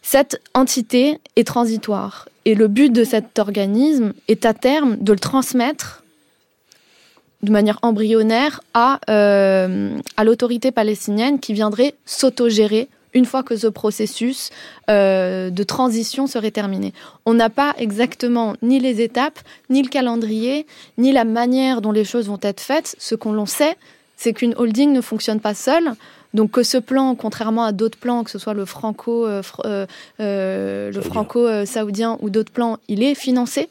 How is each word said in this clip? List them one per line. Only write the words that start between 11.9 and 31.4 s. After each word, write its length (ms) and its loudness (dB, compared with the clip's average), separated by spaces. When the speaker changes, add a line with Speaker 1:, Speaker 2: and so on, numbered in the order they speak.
Speaker 1:
s'autogérer 840 2
une 120 6
fois 180 -4
que 100 -4
ce 140 -2
processus, 840 -4
euh, 600 2
de 120 -4
transition 640 -2
serait 240 -4
terminé. 420 -4
On 100 2
n'a 140 4
pas 300 0
exactement 840 -2
ni 200 2
les 220 0
étapes, 360 -2
ni 120 4
le 60 -2
calendrier, 800 -2
ni 140 4
la 120 4
manière 560 0
dont 120 -2
les 120 2
choses 220 -4
vont 160 -8
être 180 -4
faites. 380 -4
Ce 160 -6
qu'on 180 -4
l'on 140 -2
sait, 300 0
c'est 160 -2
qu'une 240 -2
holding 360 2
ne 80 4
fonctionne 380 -4
pas 160 -2
seule. 380 0
Donc 200 2
que 100 4
ce 160 0
plan, 360 0
contrairement 500 -4
à 80 -2
d'autres 260 -2
plans, 260 -2
que 60 -16
ce 80 -12
soit 160 -6
le 100 -6
franco, 640 -4
euh, 160 -4
fr-, 240 -14
euh, 180 -4
euh, 680 -4
le 80 -8
Speaker 2:
Saoudien. 160 -6
Speaker 1:
franco, 360 0